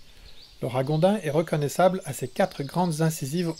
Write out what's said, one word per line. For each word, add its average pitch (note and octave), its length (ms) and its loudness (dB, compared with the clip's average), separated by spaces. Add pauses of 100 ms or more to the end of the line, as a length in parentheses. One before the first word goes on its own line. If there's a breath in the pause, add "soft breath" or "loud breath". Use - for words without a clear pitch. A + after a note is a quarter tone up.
(600 loud breath)
Le C3 60 -4
ragondin D#3 560 2
est D3+ 60 -2
reconnaissable E3+ 760 2
à C#3 80 -10
ses B2+ 160 -6
quatre - 360 -2
grandes D#3+ 380 0
incisives D#3+ 580 0